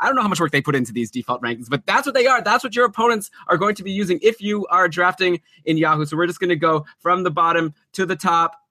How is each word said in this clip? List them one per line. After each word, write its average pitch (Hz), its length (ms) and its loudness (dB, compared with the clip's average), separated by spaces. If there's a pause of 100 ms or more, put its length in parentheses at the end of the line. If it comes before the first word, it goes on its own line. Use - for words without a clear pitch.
I 190 60 0
don't 262 100 2
know 247 60 2
how 208 60 0
much 180 120 -2
work 156 100 0
they 139 100 0
put 143 140 0
into 120 180 -2
these 117 180 -4
default 123 300 -6
rankings, 117 300 -8
but 139 160 -4
that's 226 180 0
what 277 100 -2
they 247 120 2
are. 262 160 2
That's 226 220 0
what 220 100 -8
your 240 100 4
opponents 226 460 0 (160)
are 175 100 2
going 202 200 0
to 190 80 -12
be 190 80 -6
using 185 300 -2
if 220 180 2
you 208 260 -4
are 180 220 2
drafting 180 520 0 (240)
in 160 120 0
Yahoo. 156 280 2
So 151 120 -4
we're 170 100 2
just 175 140 -6
gonna 180 160 0
go 156 280 0 (140)
from 180 240 0
the 180 80 0
bottom 165 440 0 (200)
to 190 120 -4
the 175 100 -4
top, 165 400 0 (140)